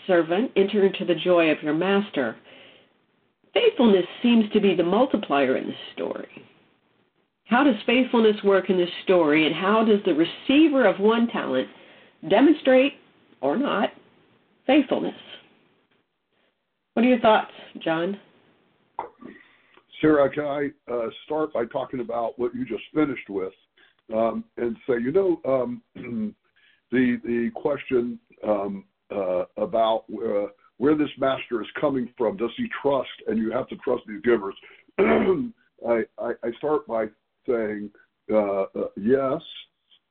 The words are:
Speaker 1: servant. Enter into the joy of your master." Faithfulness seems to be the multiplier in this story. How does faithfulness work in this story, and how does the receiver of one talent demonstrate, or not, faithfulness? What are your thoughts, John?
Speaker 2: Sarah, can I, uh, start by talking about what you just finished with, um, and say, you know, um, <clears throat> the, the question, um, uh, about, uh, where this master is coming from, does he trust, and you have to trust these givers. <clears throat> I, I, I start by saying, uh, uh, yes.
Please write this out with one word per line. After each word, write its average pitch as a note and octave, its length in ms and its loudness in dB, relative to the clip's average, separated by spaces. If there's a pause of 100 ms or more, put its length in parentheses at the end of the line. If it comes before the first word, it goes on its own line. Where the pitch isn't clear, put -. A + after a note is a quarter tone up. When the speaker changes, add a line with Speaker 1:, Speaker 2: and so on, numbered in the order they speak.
Speaker 1:
servant. F3 500 0
Enter G3+ 280 2
into F#3+ 200 0
the F3 100 0
joy E3 360 2
of D3 120 -2
your D3+ 120 -2
master." F3+ 640 -2 (1160)
Faithfulness A#3+ 540 4 (160)
seems A3+ 300 4
to G#3+ 80 4
be F#3+ 140 4
the E3+ 100 2
multiplier F3 720 2
in - 100 -6
this C3 120 -10 (140)
story. - 520 -10 (1040)
How B3+ 180 2
does C4 200 2
faithfulness A#3 600 2
work G3 260 2
in F#3 60 0
this F3 160 0 (100)
story, D#3 440 4
and C#3+ 80 -2
how G3+ 300 0
does G#3 200 2
the F3 100 0
receiver C4 720 2
of F3+ 140 0
one A3+ 280 2
talent C3 400 -4 (600)
demonstrate, C4+ 640 4 (460)
or C#3+ 160 0
not, A#3 360 -2 (720)
faithfulness? C4 500 2 (1800)
What A#3 100 2
are B3 40 4
your B3+ 100 4
thoughts, G#3+ 340 2 (260)
John? E3+ 420 -4 (1800)
Speaker 2:
Sarah, D3 300 4
can D3 140 -6
I, C#3+ 260 -6 (200)
uh, A#2+ 180 -4 (160)
start D#3 280 -6
by A#2 140 -2
talking C3 340 -8
about A#2 380 -6
what A#2+ 160 -4
you B2 100 -8
just A2 200 -10 (100)
finished D3 340 -2
with, F#2+ 240 -6 (640)
um, A2+ 300 -2 (120)
and A#2 200 -4 (100)
say, A#2+ 140 0
you B2 100 -4
know, F3+ 340 0
um, B2 440 -2
<clears throat> A2 460 -8 (580)
the, B2 320 2
the A#2 320 -2
question, B2 640 -4 (280)
um, G2+ 380 -4 (260)
uh, F#2 340 -4 (120)
about, A2 480 -2 (100)
uh, G#2 320 -4 (340)
where D3 160 2
this D3 220 -2
master C3 420 -4
is G2+ 80 -12 (100)
coming C3+ 380 -2
from, G#2 220 -2
does A2+ 180 -4
he A#2+ 100 -4 (140)
trust, C#3 300 -2 (160)
and G#3+ 100 -2
you A2 140 -2
have B2 180 -4
to A#2 80 -12
trust B2 320 -4
these G#2 140 -12
givers. G#2+ 320 2 (220)
<clears throat> - 220 -12
I, D3 1080 0 (140)
I, A#2 140 -6 (100)
I A#2 140 -4
start D3 300 -2
by A2+ 180 -4 (420)
saying, G#2+ 440 -4 (420)
uh, G2+ 300 2
uh, G2 340 -6
yes. C3 460 0 (680)